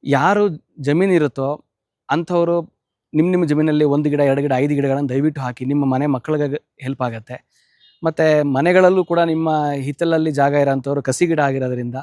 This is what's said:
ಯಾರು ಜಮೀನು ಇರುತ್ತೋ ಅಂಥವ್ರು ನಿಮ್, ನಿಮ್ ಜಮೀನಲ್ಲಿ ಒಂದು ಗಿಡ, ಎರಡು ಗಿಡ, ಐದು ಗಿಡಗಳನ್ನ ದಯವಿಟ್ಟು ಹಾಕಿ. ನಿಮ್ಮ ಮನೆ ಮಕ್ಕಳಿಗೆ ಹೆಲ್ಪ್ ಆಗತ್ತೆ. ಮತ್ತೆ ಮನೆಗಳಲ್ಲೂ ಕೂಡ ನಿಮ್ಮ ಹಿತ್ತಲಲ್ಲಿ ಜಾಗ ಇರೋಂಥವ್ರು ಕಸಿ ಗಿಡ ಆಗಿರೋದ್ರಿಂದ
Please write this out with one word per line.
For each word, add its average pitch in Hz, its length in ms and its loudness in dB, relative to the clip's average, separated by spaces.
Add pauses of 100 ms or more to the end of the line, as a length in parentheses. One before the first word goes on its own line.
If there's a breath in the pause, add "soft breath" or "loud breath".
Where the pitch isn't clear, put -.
ಯಾರು 175 440 2 (320)
ಜಮೀನು 165 320 2
ಇರುತ್ತೋ 147 520 -2 (460)
ಅಂಥವ್ರು 170 640 -2 (380)
ನಿಮ್, 160 160 2
ನಿಮ್ 180 180 0
ಜಮೀನಲ್ಲಿ 151 360 2
ಒಂದು 147 260 0
ಗಿಡ, 143 100 -2
ಎರಡು 139 200 2
ಗಿಡ, 143 160 -2
ಐದು 147 180 0
ಗಿಡಗಳನ್ನ 139 340 -2
ದಯವಿಟ್ಟು 139 320 -2
ಹಾಕಿ. 127 240 -8
ನಿಮ್ಮ 143 200 0
ಮನೆ 135 220 0
ಮಕ್ಕಳಿಗೆ 147 600 -4 (140)
ಹೆಲ್ಪ್ 135 220 -8
ಆಗತ್ತೆ. 117 340 -8 (680 soft breath)
ಮತ್ತೆ 156 380 2
ಮನೆಗಳಲ್ಲೂ 180 640 4
ಕೂಡ 170 160 0
ನಿಮ್ಮ 160 500 0
ಹಿತ್ತಲಲ್ಲಿ 156 600 -2
ಜಾಗ 143 200 2
ಇರೋಂಥವ್ರು 139 500 0
ಕಸಿ 135 240 0
ಗಿಡ 160 140 0
ಆಗಿರೋದ್ರಿಂದ 127 640 -4